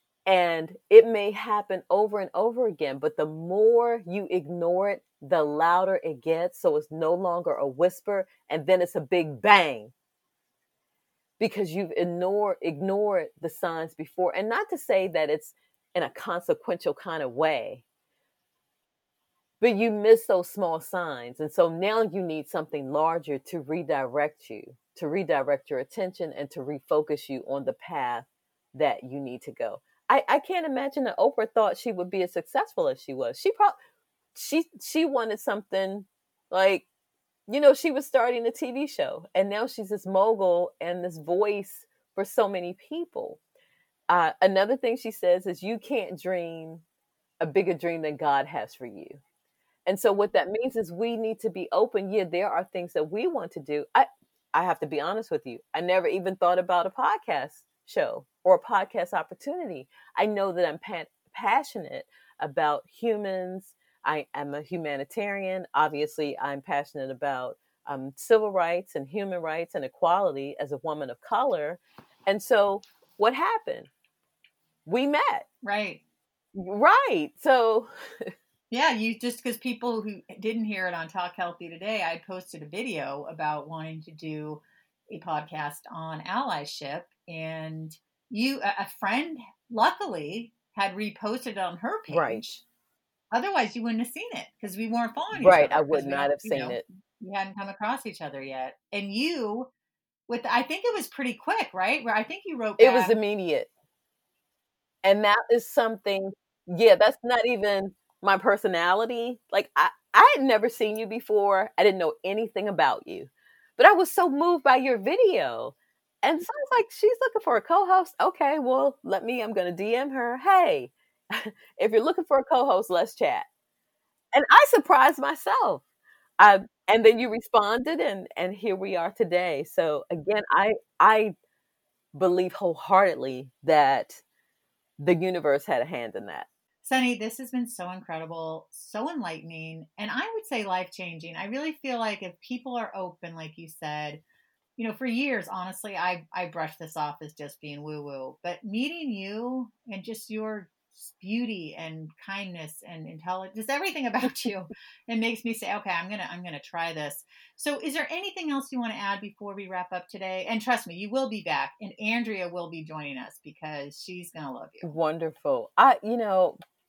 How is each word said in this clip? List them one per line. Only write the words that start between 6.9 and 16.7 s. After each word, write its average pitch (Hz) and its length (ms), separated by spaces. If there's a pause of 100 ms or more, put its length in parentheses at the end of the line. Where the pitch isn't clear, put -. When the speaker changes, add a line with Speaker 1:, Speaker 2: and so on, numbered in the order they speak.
Speaker 1:
no 160 220
longer 175 400
a 143 120
whisper, 185 600 (200)
and 151 180
then 185 160
it's 175 120
a 180 60
big 156 400
bang. 147 520 (1500)
Because 202 320
you've 175 240
ignore-, 180 680
ignored 190 640 (120)
the 165 100
signs 165 440
before. 170 420
And 208 120
not 403 220
to 330 80
say 190 300
that 160 200
it's - 260 (400)
in 175 100
a 127 60
consequential 175 840